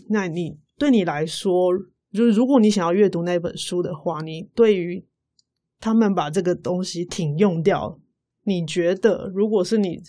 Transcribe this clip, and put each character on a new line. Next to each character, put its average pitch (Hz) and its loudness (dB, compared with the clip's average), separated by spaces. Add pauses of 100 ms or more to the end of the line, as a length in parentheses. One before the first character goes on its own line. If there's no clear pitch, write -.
那 208 -2
你， 165 -8 (220)
对 285 2
你 214 4
来 156 -2
说， 180 -2 (580)
就 214 0
是 240 4
如 226 2
果 269 4
你 214 6
想 202 0
要 175 0
阅 202 6
读 175 -2
那 175 0
本 170 -6
书 - -4
的 170 -6
话， 156 -6
你 160 -12
对 220 6
于 175 -6 (760)
他 226 -2
们 220 4
把 156 -2
这 175 -2
个 180 0
东 180 -4
西 175 -8
停 156 -6
用 170 2
掉， 151 -2 (460)
你 180 -2
觉 175 0
得 196 0
如 196 0
果 214 0
是 220 -2
你 190 -2